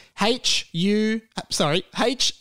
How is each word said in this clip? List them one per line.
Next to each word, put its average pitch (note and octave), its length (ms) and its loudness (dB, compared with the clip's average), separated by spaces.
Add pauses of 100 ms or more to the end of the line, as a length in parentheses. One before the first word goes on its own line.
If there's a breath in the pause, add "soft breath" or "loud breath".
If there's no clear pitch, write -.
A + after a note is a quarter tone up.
(220 loud breath)
H - 500 0
U, G#3+ 500 0 (160)
uh, F#3 120 -6
sorry, E3 340 0 (160)
H B3+ 420 0